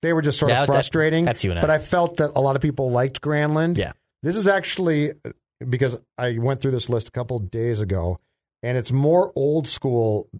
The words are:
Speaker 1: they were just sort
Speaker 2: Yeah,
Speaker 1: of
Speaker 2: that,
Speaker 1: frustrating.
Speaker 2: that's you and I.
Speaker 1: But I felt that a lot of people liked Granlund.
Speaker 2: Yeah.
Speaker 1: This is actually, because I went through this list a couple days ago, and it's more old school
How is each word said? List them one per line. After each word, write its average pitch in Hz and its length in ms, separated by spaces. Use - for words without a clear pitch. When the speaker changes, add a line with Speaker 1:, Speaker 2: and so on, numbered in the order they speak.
Speaker 1:
they 165 100
were 160 100
just 143 160
sort 143 120
Speaker 2:
Yeah, 123 120
Speaker 1:
of 143 40
Speaker 2:
that, 139 60
Speaker 1:
frustrating. 160 520
Speaker 2:
that's 120 200
you 95 60
and 85 80
I. 85 40
Speaker 1:
But - 80
I 156 80
felt 170 400
that 147 160
a 139 60
lot 139 160
of 135 60
people 139 280
liked 127 300
Granlund. 151 560
Speaker 2:
Yeah. 87 160
Speaker 1:
This 170 140
is 202 120
actually, 170 640
because 123 300
I 120 200
went 127 220
through 135 120
this 120 160
list 117 200
a - 40
couple 123 260
days 113 420
ago, 92 380
and 123 160
it's 120 140
more 160 420
old 147 320
school 113 640